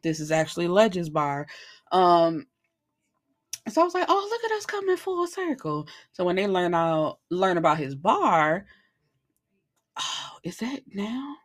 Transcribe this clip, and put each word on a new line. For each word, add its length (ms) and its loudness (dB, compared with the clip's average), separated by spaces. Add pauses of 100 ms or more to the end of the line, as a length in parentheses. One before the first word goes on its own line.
This 180 -2
is 120 -4
actually 360 0
Ledge's 420 2
bar." 360 -2 (460)
Um, 540 6 (1200)
so 140 2
I 20 6
was 100 -4
like, 140 0
"Oh, 220 0
look 200 -6
at 60 -2
us 100 -8
coming 300 -2
full 300 -4
circle." 640 -6 (240)
So 120 -4
when 120 0
they 120 0
learn 260 0
out, 460 0 (100)
learn 280 0
about 200 2
his 160 -6
bar, 720 2 (1300)
oh, 460 -10
is 140 -10
that 240 -6 (120)
now? 500 -6